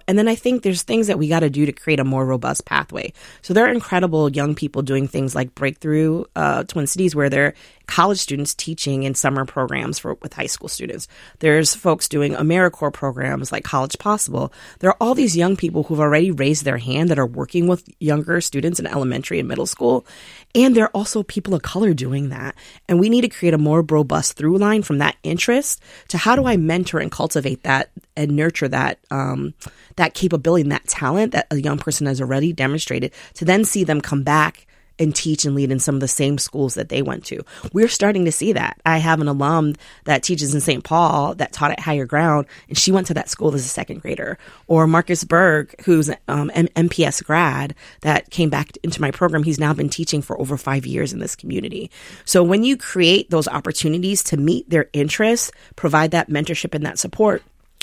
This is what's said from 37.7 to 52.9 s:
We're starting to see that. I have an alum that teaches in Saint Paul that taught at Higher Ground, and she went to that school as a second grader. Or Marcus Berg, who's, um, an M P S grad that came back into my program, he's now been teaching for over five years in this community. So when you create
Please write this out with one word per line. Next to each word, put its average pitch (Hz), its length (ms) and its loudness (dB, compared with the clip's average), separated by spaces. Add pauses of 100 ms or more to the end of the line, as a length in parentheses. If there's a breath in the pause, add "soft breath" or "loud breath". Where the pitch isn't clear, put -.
We're 220 140 6
starting 202 380 2
to 165 60 2
see 196 220 0
that. - 320 -4
I 160 120 4
have 160 240 2
an 147 60 0
alum 147 480 2 (300 loud breath)
that 143 180 2
teaches 147 300 -2
in 147 80 0
Saint 135 220 -2
Paul 156 520 2
that - 180 -6
taught 147 180 0
at - 80 -6
Higher 147 260 -2
Ground, 151 420 2 (200 loud breath)
and 151 100 -6
she - 140 2
went 190 160 2
to 165 60 -4
that 143 160 -6
school - 240 0
as 131 120 -4
a 135 40 -6
second - 320 -8
grader. - 360 -8 (300 loud breath)
Or 160 200 6
Marcus 165 360 2
Berg, 165 600 2
who's, 156 260 4 (180)
um, 143 280 -2
an 170 200 2
M 170 140 2
P 165 160 0
S 143 160 -2
grad 147 540 -2 (260 loud breath)
that - 300 0
came 160 180 0
back 143 220 -2 (120)
into - 180 -6
my 147 100 0
program, 160 320 0
he's 151 160 0
now 151 140 2
been 143 160 -2
teaching 156 320 -4
for - 180 -8
over 135 180 -4
five 135 280 -4
years 127 280 -4
in - 60 -8
this - 160 -8
community. - 560 -8 (340 loud breath)
So 180 180 4
when 196 200 4
you 262 140 2
create 180 520 2